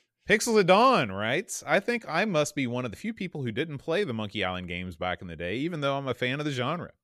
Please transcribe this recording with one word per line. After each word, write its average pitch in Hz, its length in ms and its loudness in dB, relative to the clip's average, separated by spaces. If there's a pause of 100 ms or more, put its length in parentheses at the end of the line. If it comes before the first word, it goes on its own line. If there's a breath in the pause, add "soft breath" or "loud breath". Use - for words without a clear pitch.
(300 soft breath)
Pixels 220 280 4
of 196 100 6
Dawn 190 440 6
writes, 110 560 -2
"I 165 140 4
think 240 260 -4
I 160 160 0
must 156 320 2
be 139 100 0
one 123 200 -2
of 113 60 -6
the 98 60 -12
few 220 160 -6
people 180 300 -6
who 120 80 -2
didn't 139 280 -4
play 175 260 0
the 123 80 -4
Monkey 107 320 -4
Island 90 240 -4
games 87 260 -6
back 90 260 -4
in 95 60 -12
the 85 80 -10
day, 87 220 -4
even 156 240 -4
though 139 160 0
I'm 139 100 -4
a 123 60 -2
fan 127 260 -2
of 151 60 -4
the 147 80 0
genre. 127 380 -4 (120)